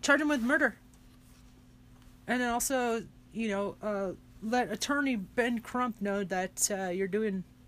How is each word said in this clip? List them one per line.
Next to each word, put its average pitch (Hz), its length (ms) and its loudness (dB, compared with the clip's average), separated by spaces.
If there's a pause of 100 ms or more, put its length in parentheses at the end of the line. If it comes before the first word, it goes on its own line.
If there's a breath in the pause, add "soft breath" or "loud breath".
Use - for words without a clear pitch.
Charge 285 200 6
him 302 80 2
with 285 120 2
murder. 262 340 2 (1500)
And 247 120 0
then 247 100 0
also, 240 540 0 (300)
you 226 160 -2
know, 202 320 -2
uh, 196 300 -2 (320)
let 220 280 2
attorney 277 440 0
Ben 233 440 0
Crump 247 420 -2
know 202 220 0
that, 185 480 -2
uh, 190 180 -2
you're 190 180 0
doing, 196 360 -2 (240)